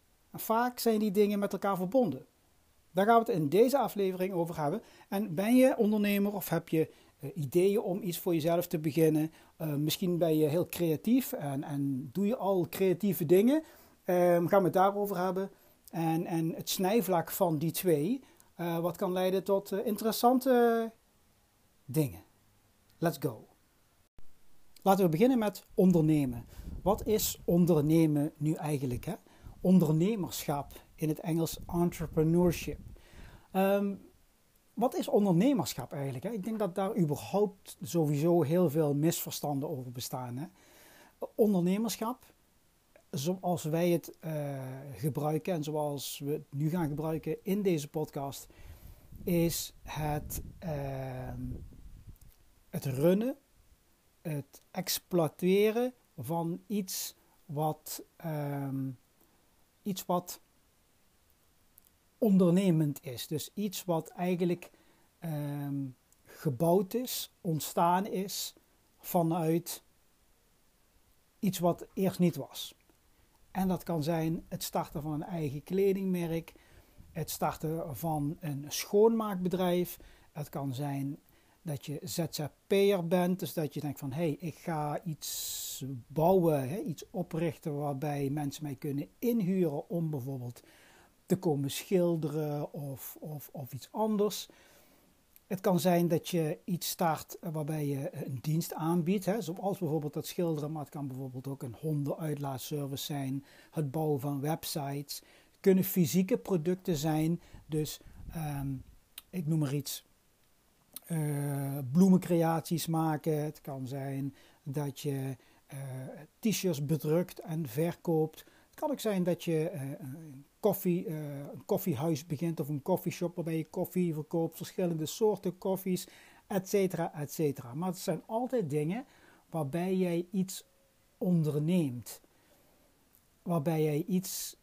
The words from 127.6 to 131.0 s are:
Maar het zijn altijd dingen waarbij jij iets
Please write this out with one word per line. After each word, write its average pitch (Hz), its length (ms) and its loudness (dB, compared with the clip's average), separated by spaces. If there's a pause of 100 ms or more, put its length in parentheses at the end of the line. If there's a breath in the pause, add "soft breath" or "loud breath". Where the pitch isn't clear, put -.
Maar 175 140 -4
het 175 100 -6
zijn 170 280 -4
altijd 226 440 -2
dingen 160 340 -2 (460 soft breath)
waarbij 170 460 -2
jij 180 340 0
iets 190 340 -4 (540)